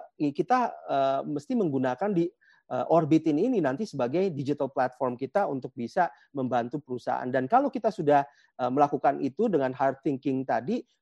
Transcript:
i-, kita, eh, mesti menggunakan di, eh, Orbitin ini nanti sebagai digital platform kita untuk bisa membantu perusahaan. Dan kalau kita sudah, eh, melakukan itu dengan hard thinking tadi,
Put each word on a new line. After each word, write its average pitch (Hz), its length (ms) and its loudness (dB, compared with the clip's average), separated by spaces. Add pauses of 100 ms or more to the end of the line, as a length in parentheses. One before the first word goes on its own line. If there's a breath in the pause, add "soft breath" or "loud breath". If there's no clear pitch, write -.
(160)
i-, 147 160 -2
kita, 240 400 0
eh, 135 560 0
mesti 147 240 -6
menggunakan 165 640 0
di, 170 160 0 (400 soft breath)
eh, 127 160 -2
Orbitin 160 560 4
ini 247 160 2
nanti 147 240 0
sebagai 156 480 -2
digital 139 400 -4
platform 127 480 -2
kita 156 320 0
untuk 127 240 -8
bisa 117 320 -2 (240 soft breath)
membantu 127 480 -2
perusahaan. 127 480 -6
Dan 127 240 0
kalau 269 160 4
kita 226 240 -2
sudah, 143 320 4 (320 soft breath)
eh, 123 160 -2
melakukan 143 480 2
itu 147 320 -2
dengan 135 240 0
hard 135 240 0
thinking 135 480 -2
tadi, 131 320 -2 (220)